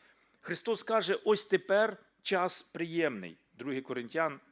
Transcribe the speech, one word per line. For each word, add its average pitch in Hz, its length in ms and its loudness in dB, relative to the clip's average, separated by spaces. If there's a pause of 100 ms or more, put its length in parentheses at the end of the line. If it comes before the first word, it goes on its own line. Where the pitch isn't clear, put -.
(420)
Христос 196 420 -4
каже: 196 400 0
«Ось 208 220 4
тепер 196 520 2 (240)
час 185 400 0
приємний». 151 760 -4 (200)
Друге 135 240 -4
Коринтян 131 580 -2 (120)